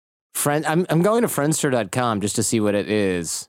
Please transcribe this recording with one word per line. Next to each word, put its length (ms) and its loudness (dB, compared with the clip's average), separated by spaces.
Friend, 320 0
I'm, 240 0
I'm 120 4
going 200 2
to 60 2
friendster 420 0
dot 220 0
com 280 0
just 160 -2
to 60 0
see 180 0
what 140 2
it 160 -2
is. 580 -2